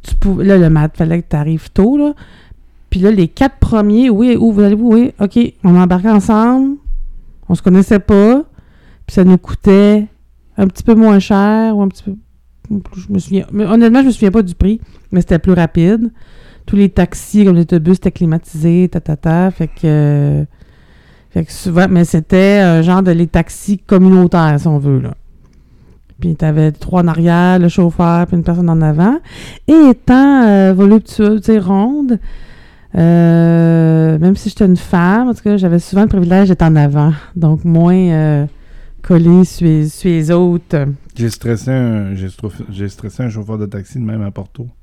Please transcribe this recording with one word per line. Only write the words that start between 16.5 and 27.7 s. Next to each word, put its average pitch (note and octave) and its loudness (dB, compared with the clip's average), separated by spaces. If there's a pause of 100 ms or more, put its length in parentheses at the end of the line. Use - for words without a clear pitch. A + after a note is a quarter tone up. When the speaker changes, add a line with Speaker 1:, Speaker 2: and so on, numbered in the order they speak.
Speaker 1:
Tous G3+ -4
les G3+ 2
taxis, - -2
comme F3+ 4
l'autobus, E3+ 0
c'était F3+ -4
climatisé, E3+ -2
ta, E3 -6
ta, D3+ -6
ta. F3 -2
Fait E3+ -8
que, D3 -2 (840)
fait E3 -4
que - -16
souvent, F3+ -2
mais F3 2
c'était F#3+ 0
un E3+ 2
genre F#3 2
de F#3 0
les E3 0
taxis F#3 -4
communautaires, F3+ 2
si E3+ -4
on D3 0
veut, C#3 -2
là. B2+ -10 (1080)
Puis E3+ -4
t'avais D#3 0
trois F3+ -4
en F3 0
arrière, F3 0
le F3 2
chauffeur, E3+ 0